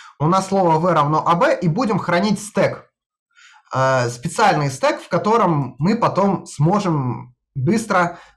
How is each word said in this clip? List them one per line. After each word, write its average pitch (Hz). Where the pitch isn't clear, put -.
У 147
нас 190
слово 175
«В» 175
равно 151
А 170
Б, 262
и 180
будем 208
хранить 190
стэк. -
Э, 131
специальный 156
стэк, 294
в -
котором 180
мы 202
потом 190
сможем 151
быстро 180